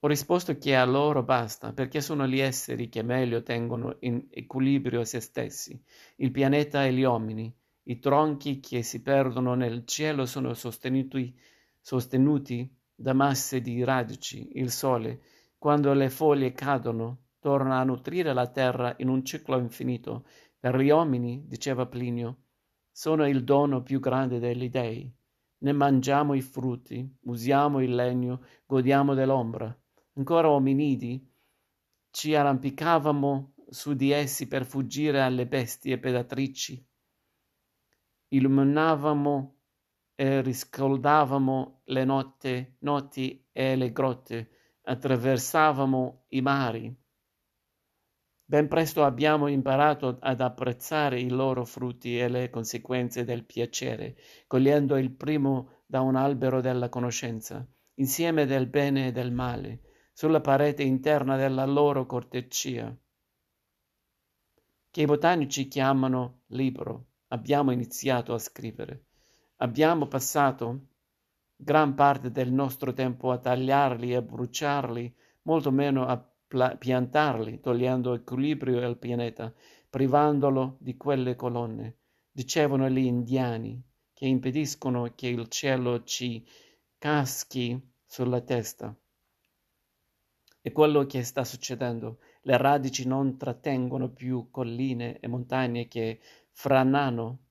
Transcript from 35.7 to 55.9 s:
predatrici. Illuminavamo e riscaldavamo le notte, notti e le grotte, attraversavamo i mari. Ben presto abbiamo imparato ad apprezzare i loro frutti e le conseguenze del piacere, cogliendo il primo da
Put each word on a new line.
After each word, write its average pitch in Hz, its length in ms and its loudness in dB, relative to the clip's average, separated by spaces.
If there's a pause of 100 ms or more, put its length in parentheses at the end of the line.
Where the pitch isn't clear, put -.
predatrici. 131 880 -4 (1400)
Illuminavamo 143 1300 2 (580)
e 135 280 2
riscaldavamo 135 1400 0
le 131 180 0
notte, 131 760 -2
notti 139 720 -4
e 131 240 0
le 123 160 0
grotte, 123 560 -2 (320)
attraversavamo 131 1500 0
i 131 140 -4
mari. 123 520 -2 (1500)
Ben 147 240 2
presto 156 380 2
abbiamo 143 420 2
imparato 139 720 2
ad 127 220 -2
apprezzare 127 800 -2
i 123 80 -4
loro 127 340 0
frutti 123 560 -6
e 123 80 0
le 123 220 -2
conseguenze 120 760 -4
del 117 220 -6
piacere, 120 720 -6 (280)
cogliendo 139 520 4
il 131 120 0
primo 139 760 -2
da 131 160 -2